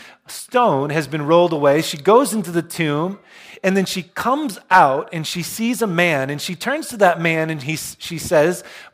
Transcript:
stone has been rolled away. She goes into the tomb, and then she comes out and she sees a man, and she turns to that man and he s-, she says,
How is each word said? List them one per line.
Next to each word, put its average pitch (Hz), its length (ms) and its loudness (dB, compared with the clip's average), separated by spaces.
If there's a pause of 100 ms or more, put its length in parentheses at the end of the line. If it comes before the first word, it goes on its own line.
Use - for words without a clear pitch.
(260)
stone 160 640 0
has 147 180 -2
been 147 200 -6
rolled 170 260 4
away. 143 300 4
She 160 140 -8
goes 208 360 4
into 185 160 -4
the 170 140 -2
tomb, 165 560 -4 (440)
and 190 140 2
then 185 80 2
she 180 160 -6
comes 262 560 -4 (140)
out 151 420 4
and 156 140 -6
she 175 160 -6
sees 226 400 -4
a - 20 0
man, 165 460 0
and 147 100 -8
she 180 140 -8
turns 294 320 -6
to 240 100 -12
that 175 240 4
man 160 300 0
and 151 100 -8
he 147 120 -6
s-, - 260 -10
she - 180 -10
says, 165 460 2 (300)